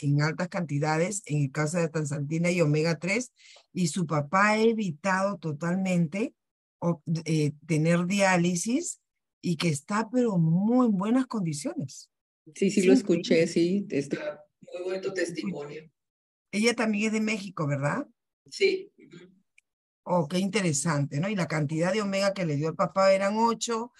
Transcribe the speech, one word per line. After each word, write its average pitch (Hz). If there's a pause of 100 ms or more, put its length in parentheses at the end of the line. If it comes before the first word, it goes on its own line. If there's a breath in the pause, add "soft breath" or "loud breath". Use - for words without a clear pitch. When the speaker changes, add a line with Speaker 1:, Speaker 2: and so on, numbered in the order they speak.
Speaker 1:
en 147
altas 160
cantidades, 156
en 147
el 131
caso 151
de 170
la 160
tansantina 156
y 175
omega 156
tres, 202 (400 soft breath)
y 175
su 175
papá 160
ha 214
evitado 196
totalmente, 180 (460)
o, 170 (220)
eh, 151 (140)
tener 170
diálisis 190 (420)
y 170
que 170
está, 208
pero 233
muy 196
en 208
buenas 233
condiciones. 190 (440)
Speaker 2:
Sí, 196
sí, -
Speaker 1:
Sí, 180
Speaker 2:
lo 185
Speaker 1:
sí. 262
Speaker 2:
escuché, 170
sí, 180
está 143 (160)
muy 175
bonito 190
testimonio. 165 (640)
Speaker 1:
Ella 226
también 220
es 214
de 220
México, 202
¿verdad? 143 (440)
Speaker 2:
Sí. -
Ujú. - (720)
Speaker 1:
Oh, 175
qué 180
interesante, 170
¿no? 185
Y 214
la 170
cantidad 156
de 214
omega 196
que 190
le 147
dio 151
el 160
papá 190
eran 196
ocho, 226